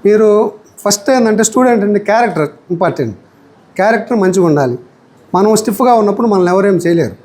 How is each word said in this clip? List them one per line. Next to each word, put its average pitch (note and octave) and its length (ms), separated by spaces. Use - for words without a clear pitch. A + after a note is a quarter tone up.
మీరు G#3+ 240
ఫస్ట్ - 320
ఏంటంటే A3+ 340
స్టూడెంట్ A#3+ 380
అంటే G3+ 120
క్యారెక్టర్ G3+ 380
ఇంపార్టెంట్. D3+ 420
క్యారెక్టర్ A#3 440
మంచిగా F#3 260
ఉండాలి. C3 280
మనం G3+ 140
స్టిఫ్గా A#3+ 400
ఉన్నప్పుడు G#3 300
మనల్ని F3+ 220
ఎవరేం G3 320
చేయలేరు. E3 400